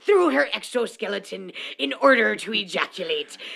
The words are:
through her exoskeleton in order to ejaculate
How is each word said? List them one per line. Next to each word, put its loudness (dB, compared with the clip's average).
through 4
her 2
exoskeleton -6
in -4
order 6
to -8
ejaculate -4